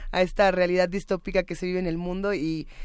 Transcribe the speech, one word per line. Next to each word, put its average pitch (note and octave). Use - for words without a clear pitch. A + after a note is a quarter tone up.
a F#3
esta F#3+
realidad F3+
distópica F#3
que F3+
se F#3
vive F3+
en F#3
el E3
mundo F#3+
y D#3+